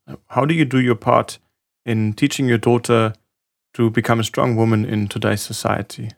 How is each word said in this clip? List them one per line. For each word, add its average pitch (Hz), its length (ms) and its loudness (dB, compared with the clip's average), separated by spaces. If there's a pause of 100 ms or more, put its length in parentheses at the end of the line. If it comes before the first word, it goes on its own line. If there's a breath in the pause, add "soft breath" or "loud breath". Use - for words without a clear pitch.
(300)
How 127 160 0
do 160 80 0
you 165 100 2
do 131 160 2
your 123 160 2
part 120 420 0 (480)
in 110 280 0
teaching 139 340 0
your 120 100 4
daughter 113 560 2 (600)
to 117 160 2
become 117 320 0
a - 20 0
strong 120 320 -2
woman 110 300 2
in 107 240 -2
today's 104 320 -2
society? - 760 -6